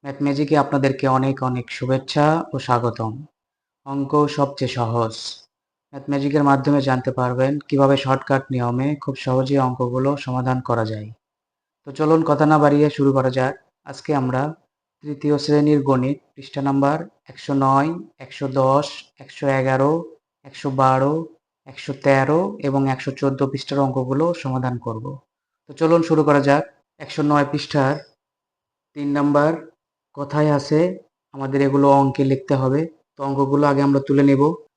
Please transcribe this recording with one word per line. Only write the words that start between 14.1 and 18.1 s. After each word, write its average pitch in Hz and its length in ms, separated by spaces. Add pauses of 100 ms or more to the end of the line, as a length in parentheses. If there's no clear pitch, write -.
আমরা 127 280 (600)
তৃতীয় 147 340
শ্রেণীর 147 440
গণিত 131 360 (120)
পৃষ্ঠা 139 320
নাম্বার 139 340 (320)
একশো - 260
নয়, 139 360 (280)